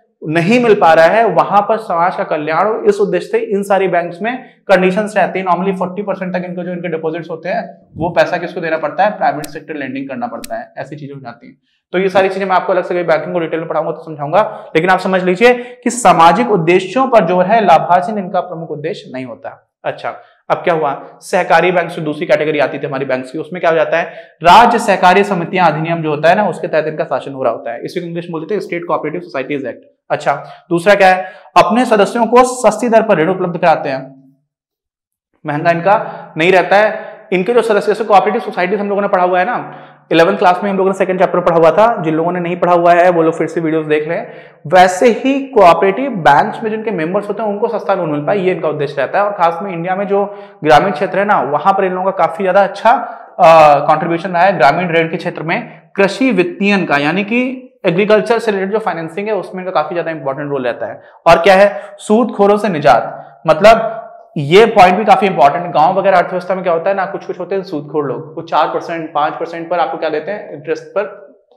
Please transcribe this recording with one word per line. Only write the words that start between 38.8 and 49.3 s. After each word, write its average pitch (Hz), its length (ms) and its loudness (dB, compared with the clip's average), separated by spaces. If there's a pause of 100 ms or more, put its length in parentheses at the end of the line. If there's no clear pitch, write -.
लोगों 202 120 -2
ने 202 60 -2
पढ़ा 185 160 0
हुआ 180 160 2
है 180 60 2
ना, 196 300 -8 (360)
इलेवंथ 170 260 4
क्लास 180 260 2
में 202 80 -2
हम 190 60 -2
लोगों 190 120 2
ने 190 80 -4
second 185 220 -2
chapter 180 200 0
पढ़ा 175 180 2
हुआ 160 140 6
था, 214 300 2
जिन 160 120 -2
लोगों 165 180 -2
ने 180 80 -4
नहीं 175 180 -4
पढ़ा 175 160 2
हुआ 170 200 4
है 175 160 6
वो 170 140 2
लोग 160 140 0
फिर 156 100 -2
से 170 140 -6
videos 156 260 -2
देख 151 200 0
लें। 185 200 -6 (400)
वैसे 185 420 4
ही 269 300 0
cooperative 196 720 2
banks 170 520 2
में 220 80 -4
जिनके 220 200 -6
members 185 360 -4
होते 208 160 -6
हैं 208 60 -4
उनको 202 180 -2
सस्ता 196 260 -2
loan 175 160 -2
मिल 147 120 -4
पाए, 185 160 -2
ये 185 140 0
इनका 165 180 -4
उद्देश्य 147 280 -6
रहता 139 220 -2
है। 202 60 2
और 202 60 -4